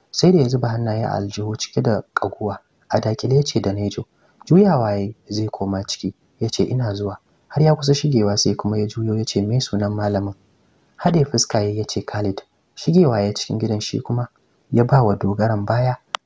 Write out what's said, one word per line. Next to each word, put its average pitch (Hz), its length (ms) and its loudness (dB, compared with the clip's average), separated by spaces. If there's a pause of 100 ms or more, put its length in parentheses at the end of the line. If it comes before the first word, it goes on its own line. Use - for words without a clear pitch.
(100)
Sai 175 220 4
da 180 60 6
ya 127 100 4
zuba 120 200 -2
hannaye 113 360 -2
a 101 80 -2
aljihu 101 440 -6
cike - 260 -4
da 113 200 0 (120)
ƙaguwa. 101 440 -4 (300)
A 107 120 0
dakile 113 360 -2
ya 147 60 4
ce, 117 180 -2
"Danejo." 101 440 -4 (420)
Juyawa 160 440 4
yayi 101 240 -2 (140)
zai 107 200 -4
koma 98 360 -4
ciki, - 300 -8 (260)
ya 117 80 -2
ce, - 160 -2
"Ina 120 300 -2
zuwa." 101 240 -6 (300)
Har 143 140 0
ya 156 120 6
kusa 139 200 2
shigewa 110 420 2
sai 101 180 2
kuma 107 240 -2
ya 107 80 0
juyo 110 320 -2
ya 110 60 -2
ce, 104 180 -2
"Me 113 180 0
sunan 104 320 -2
malamin?" 101 420 -2 (640)
Haɗe 170 280 2
fuska - 360 -2
yayi 104 180 -2
ya 107 60 -2
ce, - 180 -6
"Khalid." 104 400 -4 (320)
Shigewa 160 460 4
ya 104 140 0
cikin - 240 -6
gidan 107 220 -2
shi 110 200 -6
kuma 120 280 -4 (440)
ya 120 120 4
ba 135 180 4
wa 101 140 2
dogaran 104 480 0
baya, 123 320 0 (300)